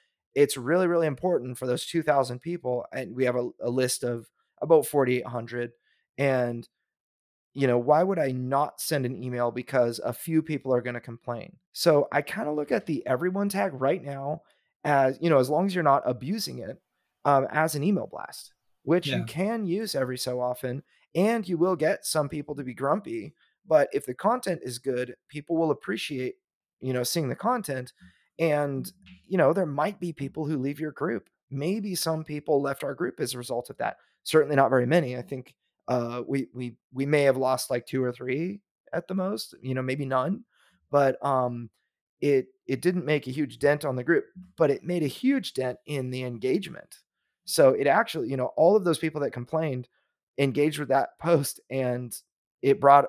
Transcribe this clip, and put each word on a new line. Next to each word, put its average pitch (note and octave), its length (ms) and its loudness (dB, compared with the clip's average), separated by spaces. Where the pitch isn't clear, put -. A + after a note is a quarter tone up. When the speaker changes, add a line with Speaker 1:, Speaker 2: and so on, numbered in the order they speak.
Speaker 1:
It's C#3+ 220 4
really, D#3+ 300 2
really E3+ 220 2
important C3 500 -2
for C3+ 80 -6
those B2 200 -2
two E3 160 -2
thousand C3+ 380 0
people. B2+ 520 -6
And A#2+ 240 -8
we B2+ 80 2
have B2 120 2
a, B2 120 -2
a B2 80 -2
list B2+ 340 0
of A#2 220 -6
about D#3 260 6
forty-eight B2+ 400 0
hundred. A#2 460 -8
And, B2 500 0
you C3+ 140 0
know, B2 120 4
why D3 260 4
would F#3+ 160 -2
I C3+ 100 0
not C3 500 -2
send C#3 260 -2
an A#2+ 140 -6
email B2 300 -2
because A#2+ 480 0
a A#2+ 140 -4
few D#3+ 280 0
people D3 320 -2
are B2 100 2
gonna A#2+ 180 -6
complain? - 560 -10
So - 400 4
I C#3+ 100 2
kinda D3+ 300 -6
look D3+ 180 -4
at A#2 160 0
the D3 220 -4
everyone F#3 400 0
tag G3 260 -2
right C3 300 0
now C#3 380 -8
as, C#3 360 2
you E3 100 2
know, C#3 100 6
as A#2+ 100 2
long E3+ 160 2
as F#3 80 -2
you're F3+ 80 0
not C#3+ 240 4
abusing C3 540 -4
it, A2+ 200 -12
um, C#3 260 4
as D#3 240 0
an C#3 80 -4
email F3 240 0
blast, - 480 -16
which E3+ 240 2
you B2+ 100 0
Speaker 2:
Yeah. A2+ 60 -2
Speaker 1:
can G3+ 420 -4
use F#3+ 300 -4
every B2+ 200 -2
so B2 240 -4
often, B2 440 -4
and G#3 360 0
you F3 100 -2
will F#3 160 4
get D3+ 320 0
some D3 220 -2
people D3 260 -8
to C#3 80 -10
be B2+ 100 -8
grumpy. C3+ 640 -4
But D3 260 4
if C#3 140 -2
the B2+ 80 -4
content G#3 480 -2
is B2 160 -8
good, B2 380 -4
people D3 280 -6
will D#3+ 160 2
appreciate, C3+ 640 -6
you C3 120 -4
know, B2 100 0
seeing D3 260 -2
the A#2 60 -4
content. F#3+ 580 -4
And, D3 520 0
you F#3+ 100 -4
know, D3+ 160 6
there F3+ 140 0
might D3+ 340 -4
be E3 140 -6
people C#3 320 -8
who D#3 100 -2
leave C#3+ 240 -4
your D3+ 120 -8
group. D3 360 -6
Maybe F#3 440 -4
some D#3+ 300 -4
people D3 380 0
left C#3 200 -4
our C#3+ 120 -6
group E3+ 260 -6
as B2 140 -4
a B2 40 -10
result A#2+ 300 -6
of C3 80 -14
that. A2 220 -6
Certainly D3 340 4
not C3+ 140 6
very B2 160 4
many. C3+ 280 2
I B2 60 -8
think, B2+ 340 -12
uh, A#2+ 380 -2
we, C3 280 -4
we, B2 220 -8
we C3 140 -4
may C#3+ 200 2
have C3 120 6
lost, C3 320 0
like, B2 160 -2
two C3+ 180 -2
or B2 100 -2
three C#3+ 500 -6
at F3 140 -6
the F#3 60 -6
most, F#3+ 460 -6
you C3 140 -6
know, C3 80 -4
maybe C3+ 240 -4
none. C3+ 380 -2
But, C#3+ 320 4
um, B2 460 0
it, C3+ 240 4
it C3 140 -2
didn't F3 240 0
make D3 220 0
a B2+ 40 -8
huge B2+ 280 -4
dent D3 260 4
on C3 120 -2
the B2 80 -4
group, D#3 200 -4
but D3+ 140 4
it - 140 -2
made D#3 180 -2
a D3 40 2
huge B3+ 460 -2
dent B2+ 320 -4
in C3 260 -6
the B2+ 120 -6
engagement. B2+ 800 -4
So C3+ 200 8
it C#3 180 2
actually, D#3 400 0
you C3+ 80 -2
know, B2+ 200 -2
all F3 200 6
of F#3+ 80 2
those E3 140 2
people D3+ 240 -4
that C3+ 100 -2
complained B2+ 560 -4
engaged C#3+ 400 2
with C#3+ 120 -6
that - 280 0
post, D#3 400 0
and B2 480 -4
it C3+ 180 4
brought C#3+ 280 10